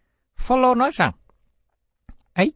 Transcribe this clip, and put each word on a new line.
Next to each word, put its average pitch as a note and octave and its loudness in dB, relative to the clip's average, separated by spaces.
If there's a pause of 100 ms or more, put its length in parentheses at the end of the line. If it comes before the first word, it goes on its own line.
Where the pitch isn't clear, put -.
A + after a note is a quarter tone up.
(380)
Phaolô B3+ 2
nói C4 0
rằng, C#3+ -2 (1200)
"Ấy G#3 -2